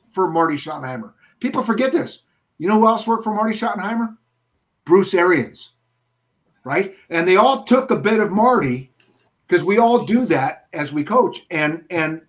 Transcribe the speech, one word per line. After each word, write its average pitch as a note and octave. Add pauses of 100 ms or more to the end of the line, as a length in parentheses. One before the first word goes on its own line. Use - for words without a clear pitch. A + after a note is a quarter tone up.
for F#3
Marty E3
Schottenheimer. C3+ (260)
People B3+
forget A3
this. - (360)
You E3
know G#3+
who A3
else A3+
worked A3+
for A3
Marty G#3+
Schottenheimer? A3 (680)
Bruce F#3+
Arians, F3 (920)
right? F3+ (140)
And E3
they F#3
all B3
took B3+
a A#3
bit G#3+
of F#3+
Marty, F#3+ (560)
'cause F3
we G3+
all A#3
do A#3
that C3+
as D3
we D3
coach. G#3
And, D#3
and, D#3+